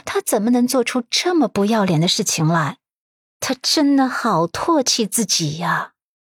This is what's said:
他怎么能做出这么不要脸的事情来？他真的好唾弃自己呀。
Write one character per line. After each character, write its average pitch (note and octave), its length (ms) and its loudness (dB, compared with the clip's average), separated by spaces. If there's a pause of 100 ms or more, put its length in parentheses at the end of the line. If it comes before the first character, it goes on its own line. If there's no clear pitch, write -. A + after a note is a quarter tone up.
他 - 160 -4
怎 G#3+ 220 -2
么 A#3 80 0
能 B3 160 4
做 B3 160 0
出 B3 260 -2
这 - 240 -2
么 D4+ 140 4
不 G3+ 200 0
要 A3 180 2
脸 E3+ 160 2
的 E3+ 80 2
事 F#3+ 160 0
情 D#3 240 0
来？ D#3 300 -2 (600)
他 - 240 -4
真 C#4+ 320 2
的 C4 140 4
好 E3+ 400 0
唾 D#4+ 340 0
弃 A#3 240 0
自 A3 180 -2
己 D#3 340 -4
呀。 - 340 -4 (320)